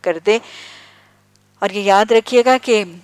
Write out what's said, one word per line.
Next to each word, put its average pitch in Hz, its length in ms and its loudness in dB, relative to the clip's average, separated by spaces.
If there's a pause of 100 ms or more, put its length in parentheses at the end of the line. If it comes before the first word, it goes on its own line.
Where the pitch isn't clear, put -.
कर 165 220 -4
दे। 220 140 0 (1200)
और 196 100 -4
ये 202 120 -10
याद 202 300 2
रखिएगा 247 460 2
कि 240 160 -2 (280)